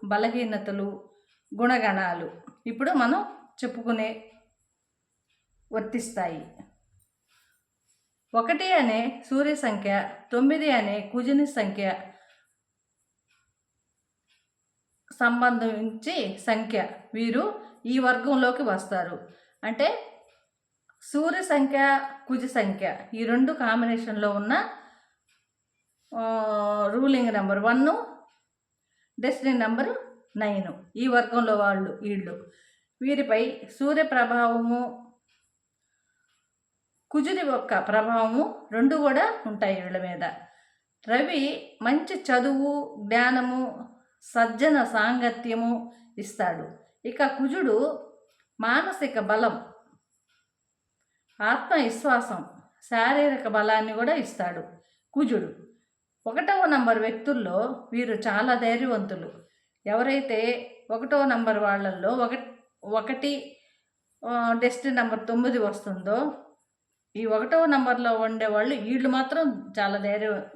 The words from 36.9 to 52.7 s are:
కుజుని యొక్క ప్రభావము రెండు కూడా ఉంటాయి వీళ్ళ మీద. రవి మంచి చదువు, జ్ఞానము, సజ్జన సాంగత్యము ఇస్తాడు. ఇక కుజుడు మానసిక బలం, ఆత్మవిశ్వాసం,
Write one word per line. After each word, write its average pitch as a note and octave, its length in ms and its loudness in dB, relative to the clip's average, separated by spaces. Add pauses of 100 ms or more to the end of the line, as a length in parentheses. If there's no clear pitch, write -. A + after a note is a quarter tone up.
కుజుని E4+ 360 0
యొక్క B3 320 0
ప్రభావము A3 920 0
రెండు C4+ 240 4
కూడా D4+ 500 2
ఉంటాయి G3 340 -2
వీళ్ళ F3+ 220 -6
మీద. F3 220 -6 (840)
రవి C#4+ 760 0
మంచి D#4 400 0
చదువు, C#4 760 0 (120)
జ్ఞానము, B3+ 800 0 (340)
సజ్జన A#3+ 600 2
సాంగత్యము A#3 1080 0 (260)
ఇస్తాడు. F3 500 -4 (400)
ఇక C4+ 180 0
కుజుడు C4+ 840 0 (520)
మానసిక C#4 580 0
బలం, G#3+ 460 0 (1800)
ఆత్మవిశ్వాసం, A#3+ 1040 0 (380)